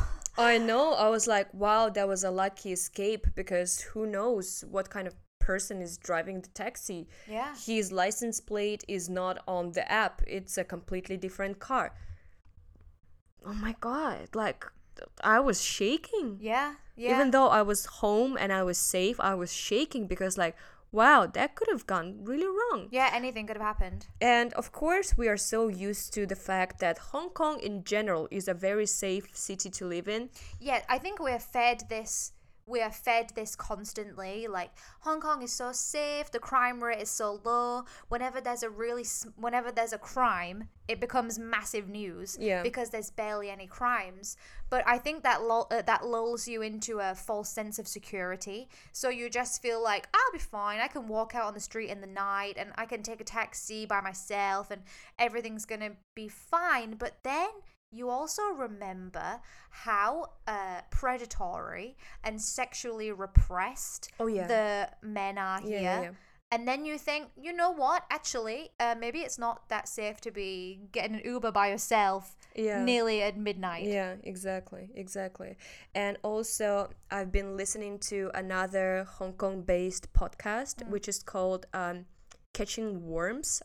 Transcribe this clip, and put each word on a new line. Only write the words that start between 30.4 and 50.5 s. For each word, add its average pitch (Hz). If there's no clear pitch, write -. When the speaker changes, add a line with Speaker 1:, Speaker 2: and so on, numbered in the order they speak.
Speaker 1:
Yeah, 247
I 247
think 381
we're 254
fed 240
this, -
we 233
are 214
fed 233
this 214
constantly, 208
like, 180
"Hong 311
Kong 302
is 240
so 247
safe, 294
the 233
crime 247
rate 233
is 214
so 208
low." 240
Whenever 247
there's 240
a 226
really 233
s-, -
whenever 240
there's 233
a 208
crime, 208
it 220
becomes 233
massive 214
news 196
Speaker 2:
Yeah. 190
Speaker 1:
because 233
there's 214
barely 208
any 196
crimes. 196
But 254
I 240
think 302
that 233
lull-, 226
uh, 226
that 226
lulls 233
you 226
into 214
a 190
false 208
sense 214
of 202
security. 196
So 262
you 240
just 233
feel 233
like, 208
"I'll 494
be 349
fine. 208